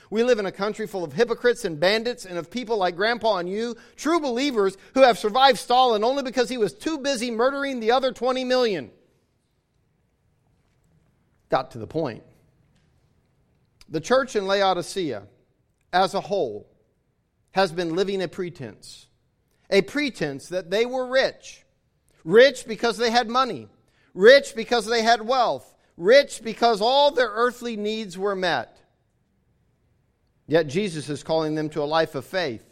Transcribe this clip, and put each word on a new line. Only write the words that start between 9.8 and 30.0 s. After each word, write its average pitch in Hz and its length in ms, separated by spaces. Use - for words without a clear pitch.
Got 131 220
to 123 60
the 107 80
point. 143 380
The 151 100
church 254 340
in 196 120
Laodicea, 180 840
as 185 220
a 185 80
whole, 143 440
has 190 220
been 165 220
living 190 280
a 170 60
pretense. - 800
A 196 140
pretense 185 680
that 175 220
they 220 160
were 254 200
rich. 247 560
Rich 233 420
because 226 320
they 226 140
had 240 160
money. 226 400
Rich 247 440
because 226 280
they 226 180
had 226 200
wealth. 214 520
Rich 247 460
because 226 380
all 277 320
their 240 180
earthly 233 460
needs 208 420
were 196 160
met. 170 420